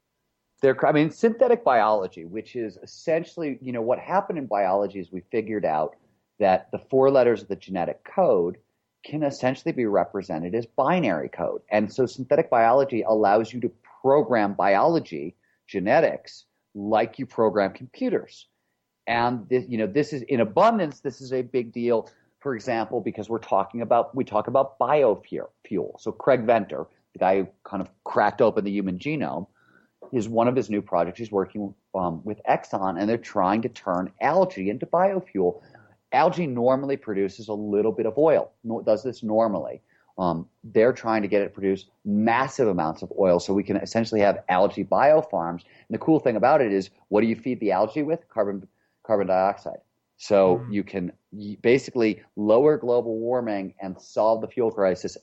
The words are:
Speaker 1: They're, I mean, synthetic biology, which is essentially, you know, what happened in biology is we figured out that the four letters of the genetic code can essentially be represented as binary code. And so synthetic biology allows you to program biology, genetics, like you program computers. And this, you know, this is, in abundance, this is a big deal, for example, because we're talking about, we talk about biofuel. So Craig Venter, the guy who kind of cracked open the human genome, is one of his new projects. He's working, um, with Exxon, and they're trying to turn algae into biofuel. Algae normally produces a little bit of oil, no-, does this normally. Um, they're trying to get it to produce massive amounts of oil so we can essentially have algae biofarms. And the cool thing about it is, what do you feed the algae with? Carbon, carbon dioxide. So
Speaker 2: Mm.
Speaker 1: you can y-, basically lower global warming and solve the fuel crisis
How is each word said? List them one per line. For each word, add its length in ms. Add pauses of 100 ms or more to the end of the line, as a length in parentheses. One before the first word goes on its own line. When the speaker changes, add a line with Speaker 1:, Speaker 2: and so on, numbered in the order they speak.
(640)
Speaker 1:
They're, 240
I 60
mean, 180
synthetic 540
biology, 600
which 300
is 260
essentially, 800
you 120
know, 100
what 160
happened 400
in 80
biology 540
is 100
we 120 (100)
figured 340
out 300 (420)
that 320
the 80
four 320
letters 320
of 60
the 80
genetic 480
code 540 (460)
can 180
essentially 500
be 140
represented 680
as 120
binary 640
code. 320 (100)
And 220
so 140
synthetic 440
biology 520
allows 500
you 80
to 100 (300)
program 540
biology, 840 (320)
genetics, 760 (300)
like 440
you 80
program 460
computers. 720 (600)
And 420
this, 200
you 100
know, 80
this 260
is, 100
in 180
abundance, 580
this 220
is 120
a 100
big 300
deal, 380 (300)
for 160
example, 440
because 280
we're 100
talking 420
about, 360
we 80
talk 240
about 320
biofuel. 1200
So 100
Craig 340
Venter, 420 (260)
the 80
guy 160
who 120 (140)
kind 200
of 60 (140)
cracked 400
open 220
the 80
human 260
genome, 480 (680)
is 160
one 200
of 80
his 120
new 140
projects. 380
He's 100
working, 420 (220)
um, 300
with 240
Exxon, 500
and 100
they're 80
trying 460
to 60
turn 520
algae 500
into 160
biofuel. 760 (500)
Algae 340
normally 500
produces 520
a 40
little 400
bit 140
of 120
oil, 320 (120)
no-, 200
does 200
this 200
normally. 600 (360)
Um, 300 (160)
they're 280
trying 300
to 60
get 140
it 40
to 40
produce 360 (180)
massive 640
amounts 340
of 160
oil 200
so 140
we 120
can 120
essentially 440
have 180 (100)
algae 360
biofarms. 800
And 280
the 80
cool 220
thing 160
about 240
it 120
is, 180 (180)
what 120
do 60
you 100
feed 240
the 120
algae 320
with? 240
Carbon, 400 (340)
carbon 240
dioxide. 540 (380)
So 400
Speaker 2:
Mm. 140
Speaker 1:
you 120
can 280 (200)
y-, 280
basically 640 (140)
lower 420
global 400
warming 640
and 200
solve 400
the 80
fuel 220
crisis 520